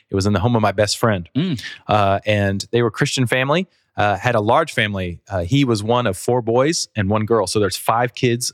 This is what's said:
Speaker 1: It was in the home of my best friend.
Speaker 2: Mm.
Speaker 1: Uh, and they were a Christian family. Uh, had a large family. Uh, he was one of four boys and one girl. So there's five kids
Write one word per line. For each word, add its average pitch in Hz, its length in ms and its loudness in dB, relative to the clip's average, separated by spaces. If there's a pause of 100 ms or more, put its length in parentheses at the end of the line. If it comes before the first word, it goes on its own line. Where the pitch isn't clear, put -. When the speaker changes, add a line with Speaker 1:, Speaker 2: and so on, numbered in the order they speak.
Speaker 1:
It 98 60 -2
was 98 100 0
in 104 60 2
the 101 80 2
home 120 160 2
of 110 60 2
my 104 100 2
best 101 260 0
friend. 101 380 0
Speaker 2:
Mm. 156 260 -2 (260)
Speaker 1:
Uh, 98 380 2
and 101 460 0
they 120 100 2
were 120 60 4
a 107 120 -4
Christian 135 280 0
family. 139 400 0 (300)
Uh, 101 200 2
had 117 180 0
a 110 60 2
large 131 320 2
family. 95 560 -4
Uh, 90 160 -4
he 139 180 2
was 117 180 2
one 120 240 0
of 95 120 -2
four 123 240 -2
boys 127 560 0
and 98 120 0
one 107 160 0
girl. 107 220 2
So 107 140 0
there's 98 160 0
five 120 360 0
kids 120 400 -2